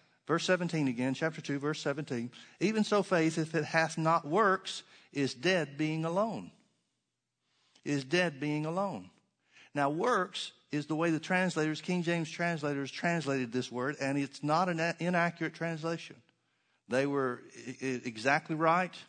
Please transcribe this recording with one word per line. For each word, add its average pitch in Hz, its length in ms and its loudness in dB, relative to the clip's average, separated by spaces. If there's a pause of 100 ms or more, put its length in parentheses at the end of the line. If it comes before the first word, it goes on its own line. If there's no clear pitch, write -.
(260)
verse 165 180 2
seventeen 170 440 2
again, 127 260 0
chapter 160 260 -2
two, 143 180 -2
verse 147 220 -2
seventeen, 139 500 -4 (300)
"Even 214 240 2
so 208 180 4
faith, 165 360 2
if 156 160 -2
it 151 100 0
hath 160 320 2
not 160 300 2
works, 190 560 2 (280)
is 139 220 0
dead 143 460 0
being 156 260 0
alone." 170 480 -2 (1300)
Is 143 200 -2
dead 160 360 0
being 151 260 -2
alone. 165 460 -4 (600)
Now, 143 180 2
works 196 600 0 (220)
is 147 140 -2
the 156 100 -2
way 165 160 2
the 151 80 2
translators, 160 600 2
King 180 220 0
James 165 260 0
translators, 147 640 -2
translated 139 640 0
this 123 180 -2
word, 127 300 -2
and 139 180 0
it's 139 240 -4
not 160 260 2
an 165 120 0
a-, 165 180 0
inaccurate 170 560 0
translation. 165 680 -6 (680)
They 131 180 2
were 135 380 0 (120)
i-, 120 240 -12
i-, 127 240 -2
exactly 131 520 0
right 165 360 2 (160)